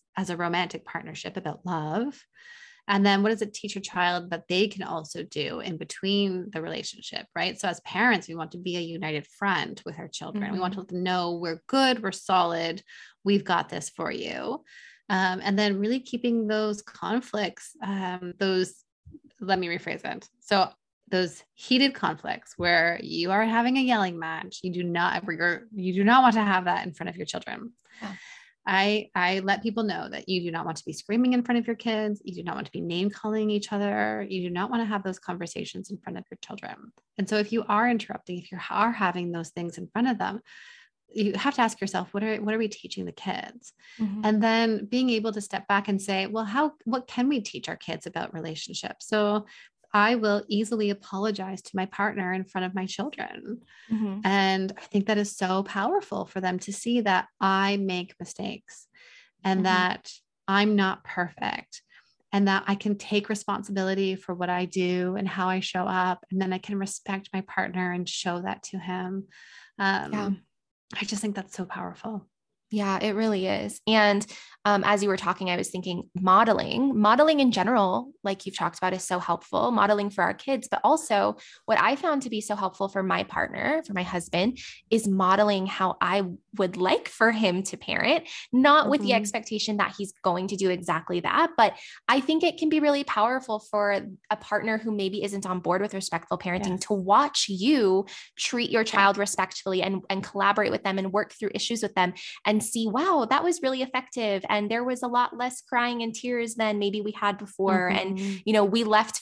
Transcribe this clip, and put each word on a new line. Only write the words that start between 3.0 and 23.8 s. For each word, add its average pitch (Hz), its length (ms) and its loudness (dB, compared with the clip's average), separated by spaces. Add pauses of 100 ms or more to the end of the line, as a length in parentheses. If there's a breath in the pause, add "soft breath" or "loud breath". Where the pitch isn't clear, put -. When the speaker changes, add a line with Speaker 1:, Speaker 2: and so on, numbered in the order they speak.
Speaker 1:
then 196 160 6
what 208 80 4
does 226 120 0
it 208 120 -6
teach - 220 -10
your 196 60 -8
child 175 480 -2
that 165 180 -8
they 185 200 4
can 190 160 -8
also 165 400 -8
do 160 360 -6
in 170 180 -8
between 190 760 -2
the 160 80 -6
relationship, - 640 -10 (100)
right? 175 240 -4
So 202 80 -4
as 170 140 -4
parents, 220 480 2
we 165 60 -10
want 160 180 -8
to 180 40 -10
be 175 200 -4
a 175 40 -4
united 160 460 -6
front - 580 -2
with 165 140 -10
our 175 80 -12
children. - 460 -8
We 185 60 -2
want 185 140 -2
Speaker 2:
Mm-hmm. 196 80 -8
Speaker 1:
to - 20 -6
let - 60 -20
them 180 140 -4
know 180 320 0
we're 170 320 -6
good, 262 340 4
we're 190 120 -4
solid, 170 680 0 (440 loud breath)
we've 196 180 4
got 175 260 0
this - 200 -8
for - 220 -6
you. - 520 -6 (460 loud breath)
Um, 185 340 2
and 196 160 2
then 202 200 2
really 226 220 0
keeping 233 460 0
those 214 340 0
conflicts, - 1000 -6
um, 185 560 -4
those, 185 340 2 (680)
let 190 180 0
me 180 80 -2
rephrase 170 380 -6
it. - 220 -8 (140)
So 190 280 2 (400)
those 185 340 -2 (120)
heated 269 380 4
conflicts - 640 -6
where 170 440 4
you 170 300 -2
are 208 140 4
having 233 320 2
a 269 40 2